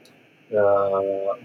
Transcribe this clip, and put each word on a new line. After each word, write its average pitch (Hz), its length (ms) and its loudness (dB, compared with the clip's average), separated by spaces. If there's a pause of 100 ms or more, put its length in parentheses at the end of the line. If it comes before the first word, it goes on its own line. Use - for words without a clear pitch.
(540)
uh, 98 760 0 (120)